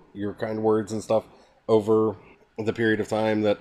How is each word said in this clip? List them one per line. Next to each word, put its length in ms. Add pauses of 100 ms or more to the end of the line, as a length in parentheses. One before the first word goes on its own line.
(140)
your 200
kind 300
words 260
and 100
stuff 260 (420)
over 480 (420)
the 140
period 260
of 80
time 360
that 180